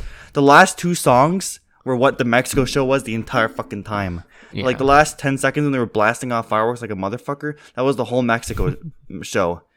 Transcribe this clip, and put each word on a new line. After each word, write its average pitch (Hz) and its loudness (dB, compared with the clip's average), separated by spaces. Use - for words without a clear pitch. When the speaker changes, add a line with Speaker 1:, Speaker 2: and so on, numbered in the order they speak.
Speaker 1:
the 147 0
last 151 6
two 175 -2
songs 156 2
were 127 -2
what 131 2
the 131 0
Mexico 123 0
show 135 -2
was 131 0
the 110 -6
entire 113 -2
fucking 104 -12
time. 95 -6
Speaker 2:
Yeah. 101 -6
Speaker 1:
Like, 127 -2
the 131 -2
last 143 4
ten 135 -2
seconds 135 0
when 143 0
they 131 0
were 117 0
blasting 110 0
off 113 -4
fireworks 113 0
like 110 -10
a 107 -8
motherfucker, 123 -8
that 127 -4
was 135 0
the 127 -2
whole 123 -2
Mexico 113 -2
Speaker 2:
<laughs> - -16
Speaker 1:
show. 87 -2